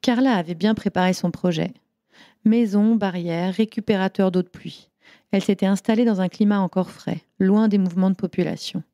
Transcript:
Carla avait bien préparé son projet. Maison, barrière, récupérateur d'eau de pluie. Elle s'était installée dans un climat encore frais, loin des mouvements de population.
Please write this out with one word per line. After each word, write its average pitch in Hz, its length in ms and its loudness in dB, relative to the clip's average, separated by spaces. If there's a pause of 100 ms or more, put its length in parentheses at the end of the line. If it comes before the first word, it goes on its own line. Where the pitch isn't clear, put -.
Carla 247 340 2
avait 175 200 -4
bien 214 200 0
préparé 185 380 0
son 180 180 -4
projet. 170 420 -2 (720)
Maison, 220 500 2
barrière, 180 580 -2
récupérateur 196 800 0
d'eau 180 100 0
de 175 80 -4
pluie. - 400 -20 (420)
Elle 196 120 0
s'était 196 240 0
installée 214 380 2
dans 202 160 2
un 185 80 0
climat 208 300 0
encore 185 320 -2
frais, - 300 -10 (180)
loin 202 280 4
des 208 100 2
mouvements 185 320 0
de 185 60 0
population. - 680 -6 (100)